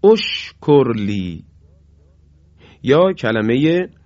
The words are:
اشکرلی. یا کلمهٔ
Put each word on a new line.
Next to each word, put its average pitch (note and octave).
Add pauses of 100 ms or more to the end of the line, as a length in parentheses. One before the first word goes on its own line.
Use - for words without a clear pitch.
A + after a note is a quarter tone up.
اشکرلی. G#2+ (1400)
یا E3
کلمهٔ C3 (160)